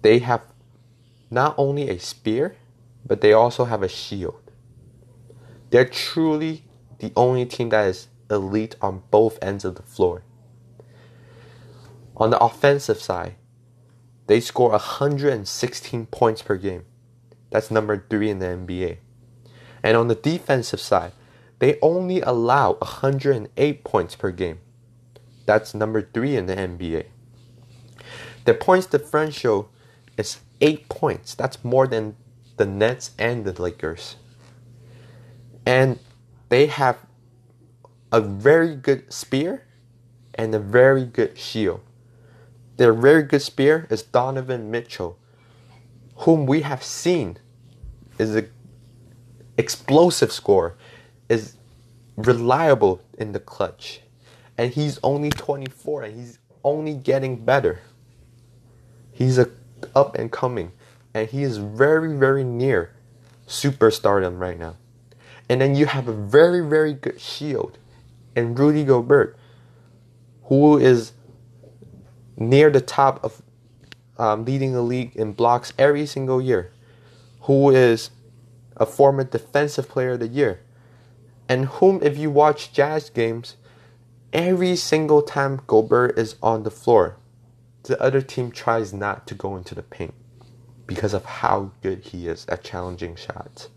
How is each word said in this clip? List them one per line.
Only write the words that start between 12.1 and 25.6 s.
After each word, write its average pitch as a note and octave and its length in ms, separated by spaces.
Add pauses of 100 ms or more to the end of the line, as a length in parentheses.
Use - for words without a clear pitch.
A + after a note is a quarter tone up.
On A2 140
the - 80
offensive C3+ 600
side, F2+ 360 (920)
they G#2+ 120
score A#2+ 340
a G#2+ 40
hundred C#3+ 560
and G#2 140
sixteen - 580
points A2+ 360
per G2+ 160
game. F#2 260 (680)
That's - 180
number G#2+ 400
three G#2+ 200
in F#2+ 100
the F#2 80
N F2+ 180
B F2+ 180
A. F2 160 (840)
And A2 120
on A#2 140
the A2+ 60
defensive C#3 680
side, F2 300 (480)
they D3 220
only F3+ 400
allow A#2+ 600
a - 40
hundred C#3 500
and G#2+ 200
eight D3 280
points F2+ 320
per G2 160
game. F2 280 (880)
That's G#2+ 280